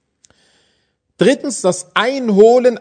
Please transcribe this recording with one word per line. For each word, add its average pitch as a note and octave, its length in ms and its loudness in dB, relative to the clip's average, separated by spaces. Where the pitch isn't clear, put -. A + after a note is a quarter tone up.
Drittens, B3+ 440 -2
das - 340 -6
Einholen A#3 840 2